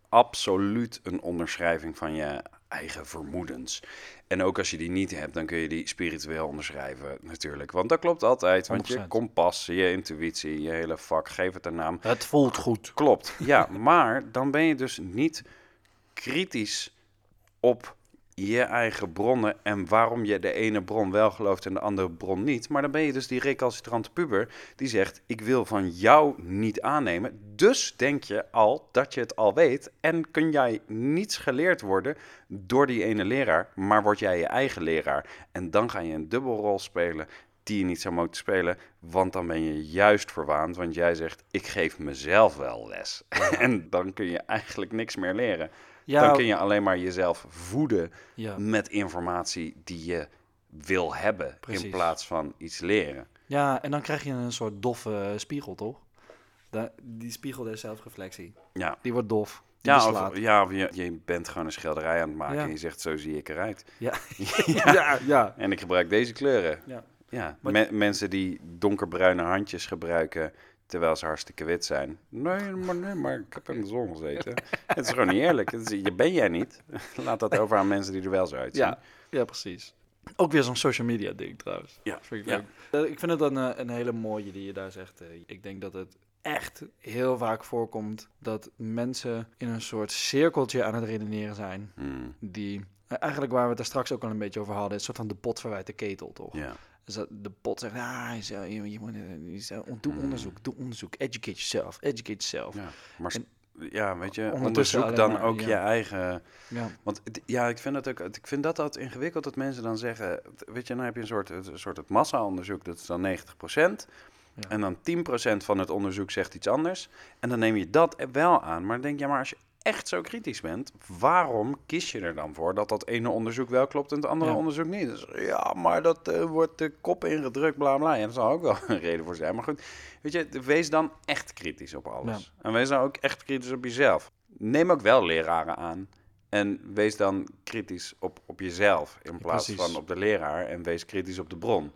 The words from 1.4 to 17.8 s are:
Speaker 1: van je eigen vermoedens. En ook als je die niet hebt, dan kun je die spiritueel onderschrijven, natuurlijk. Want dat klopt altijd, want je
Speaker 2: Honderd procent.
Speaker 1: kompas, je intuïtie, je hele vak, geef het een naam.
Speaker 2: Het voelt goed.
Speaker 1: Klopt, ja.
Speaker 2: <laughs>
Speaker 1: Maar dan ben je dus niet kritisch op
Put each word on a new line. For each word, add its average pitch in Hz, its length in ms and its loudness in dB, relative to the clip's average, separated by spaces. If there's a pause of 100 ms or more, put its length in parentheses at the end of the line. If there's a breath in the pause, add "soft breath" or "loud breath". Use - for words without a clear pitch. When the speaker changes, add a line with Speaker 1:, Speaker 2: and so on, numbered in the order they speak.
Speaker 1:
van 78 160 -4
je 73 280 -4 (260)
eigen 80 380 -10
vermoedens. 73 760 -8 (440 loud breath)
En 92 160 0
ook 92 160 2
als 95 120 0
je 87 60 -4
die 82 140 -6
niet 92 200 0
hebt, 76 240 -8
dan 80 120 -4
kun 82 120 -2
je 80 100 -2
die 80 200 -4
spiritueel 78 580 -4
onderschrijven, 69 720 -10
natuurlijk. 73 520 -10
Want 92 160 2
dat 160 100 4
klopt 170 240 2
altijd, 95 460 6
want 101 180 -2
je 123 80 -2
Speaker 2:
Honderd 101 140 -6
procent. 110 260 -2
Speaker 1:
kompas, 87 320 4
je 90 260 4
intuïtie, 78 720 -4
je 82 80 -4
hele 82 280 -2
vak, - 300 0
geef 92 260 -2
het 90 120 -10
een 82 80 -6
naam. 82 260 -2
Speaker 2:
Het 117 240 0
voelt 139 320 4
goed. - 380 -2
Speaker 1:
Klopt, 139 440 4
ja. 139 360 6
Speaker 2:
<laughs> 113 160 4
Speaker 1:
Maar 113 420 4
dan 135 180 0
ben 147 120 4
je 160 120 4
dus 127 280 -6
niet 120 400 -2 (720 soft breath)
kritisch 127 800 -4 (640)
op 120 360 2 (380)